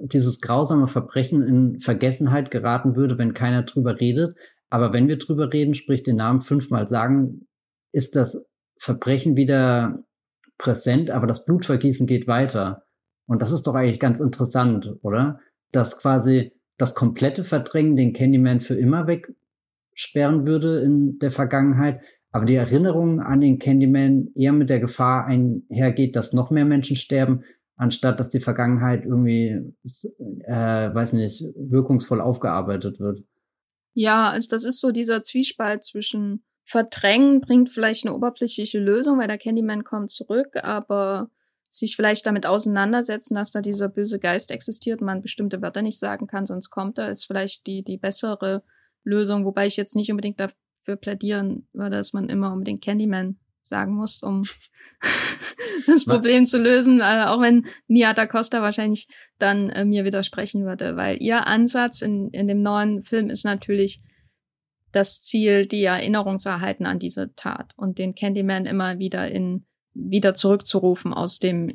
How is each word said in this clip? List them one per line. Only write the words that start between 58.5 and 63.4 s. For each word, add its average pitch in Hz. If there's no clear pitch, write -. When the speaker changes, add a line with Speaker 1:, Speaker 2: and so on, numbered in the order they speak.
Speaker 2:
wahrscheinlich 214
dann, 202
äh, 202
mir 202
widersprechen 196
würde, 185
weil -
ihr 226
Ansatz 240
in, 202
in 202
dem 202
neuen 208
Film 226
ist -